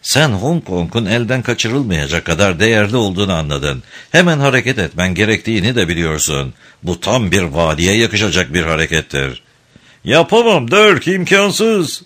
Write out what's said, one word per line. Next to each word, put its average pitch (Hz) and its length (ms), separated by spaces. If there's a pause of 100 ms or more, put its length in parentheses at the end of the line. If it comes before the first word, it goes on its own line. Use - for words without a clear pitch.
"Sen 147 280
Hong 120 360
Kong'un 92 400
elden 117 360
kaçırılmayacak 107 840
kadar 90 340
değerli 107 360
olduğunu 98 380
anladın. 71 500 (280)
Hemen 170 280
hareket 127 400
etmen 90 360
gerektiğini 107 600
de 92 120
biliyorsun. 78 640 (300)
Bu 87 160
tam 107 320
bir 95 100
valiye 85 560
yakışacak 98 560
bir 85 100
harekettir." 78 800 (600)
"Yapamam 165 680
Dirk, 202 360
imkansız." 196 1000